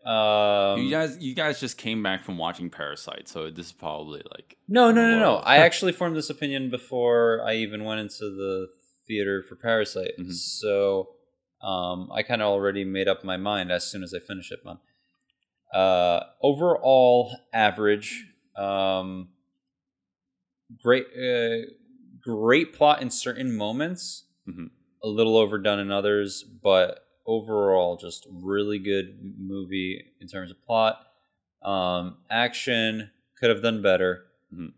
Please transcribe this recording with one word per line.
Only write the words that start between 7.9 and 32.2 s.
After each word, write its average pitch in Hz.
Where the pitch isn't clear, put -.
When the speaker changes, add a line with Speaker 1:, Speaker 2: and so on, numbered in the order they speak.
Speaker 1:
into 107
the 95
theater 98
for 92
Parasite. 107
Speaker 2:
Mm-hmm. 90
Speaker 1:
So, 98
um, 90
I 110
kinda 113
already 101
made 95
up 95
my 92
mind 95
as 90
soon 95
as 87
I 90
finished 95
it, -
man. 90
Uh, 90
overall, 131
average. 104
Um, 95
great, 127
uh, 117
great 120
plot 147
in 127
certain 123
moments. 131
Speaker 2:
Mm-hmm. 85
Speaker 1:
A 110
little 110
overdone 104
in 98
others, 101
but 95
overall, 101
just 85
really 101
good 98
m-, 98
movie 95
in 92
terms 92
of 95
plot. 110
Um, 90